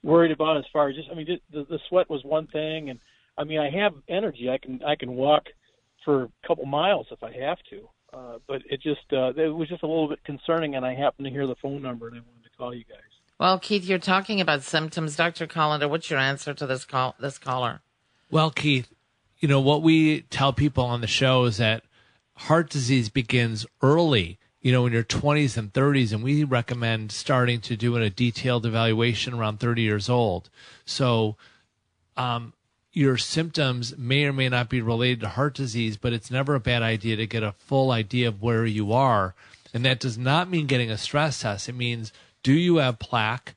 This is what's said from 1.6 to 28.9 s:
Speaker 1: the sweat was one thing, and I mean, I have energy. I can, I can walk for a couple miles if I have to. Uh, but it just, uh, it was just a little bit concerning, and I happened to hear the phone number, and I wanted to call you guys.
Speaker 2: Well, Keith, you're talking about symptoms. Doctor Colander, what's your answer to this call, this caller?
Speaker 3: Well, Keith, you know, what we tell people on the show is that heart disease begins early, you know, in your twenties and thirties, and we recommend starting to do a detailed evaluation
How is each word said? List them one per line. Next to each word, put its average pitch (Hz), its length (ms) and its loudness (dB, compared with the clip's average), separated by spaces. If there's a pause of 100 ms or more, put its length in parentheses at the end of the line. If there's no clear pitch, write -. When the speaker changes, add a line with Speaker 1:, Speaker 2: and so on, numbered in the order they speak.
Speaker 1:
the 160 80 -6 (120)
sweat 180 200 2
was 143 140 -6
one 156 240 -2
thing, 156 420 -6
and 123 100 -12 (380)
I 156 60 -4
mean, 156 160 -4
I 147 100 0
have 196 240 0 (160)
energy. 151 400 -4
I 131 80 -2
can, 131 240 -10
I 147 140 0
can 127 160 -10
walk 139 340 2 (580)
for 135 200 2
a - 240 -14
couple 156 180 -2
miles 156 460 0
if 143 100 -16
I 110 120 -12
have 139 260 -6 (100)
to. 104 180 -18 (240)
Uh, 123 260 -16 (100)
but 139 220 -8
it 139 120 -6
just, 147 200 -4 (100)
uh, 127 220 0
it 156 200 0
was 160 140 -6
just 170 160 -10
a 208 40 -4
little 160 200 0
bit - 160 -8
concerning, 151 520 -2
and 127 100 -4
I 127 100 -2
happened 139 300 -2
to 135 60 -8
hear 139 140 -4
the 127 160 -4
phone 139 220 -8
number, 120 240 -10
and 120 80 -16
I 120 60 -18
wanted - 280 -20
to - 80 -20
call 123 160 -10
you 120 120 -16
guys. - 120 -20 (400)
Speaker 2:
Well, 185 220 2
Keith, 202 240 -2
you're 185 160 0
talking 196 420 0
about 151 220 0
symptoms. 156 520 -4
Doctor 165 300 -2
Colander, 151 420 0
what's 156 220 -4
your 156 80 0
answer 139 380 -2
to 151 100 -6
this 131 200 -4
call, 131 340 -2
this 135 180 -8
caller? 127 440 -4 (500)
Speaker 3:
Well, 160 180 4
Keith, 139 420 0 (480)
you 156 80 0
know, 139 120 6
what 147 240 4
we 156 380 4
tell 139 320 -2
people 135 320 2
on 120 160 -2
the 110 60 -4
show 131 360 4
is 113 140 0
that 113 260 2 (540)
heart 160 320 2
disease 127 400 2
begins 117 560 0 (160)
early, 135 580 4 (220)
you 127 100 4
know, 123 140 4
in 120 80 0
your 117 100 2
twenties 147 540 0
and 107 140 -6
thirties, 135 400 2
and 110 120 -2
we 147 200 2
recommend 117 680 -2
starting 123 500 0
to 120 140 -6
do 120 220 0
a 110 120 2
detailed 120 560 -2
evaluation 113 680 0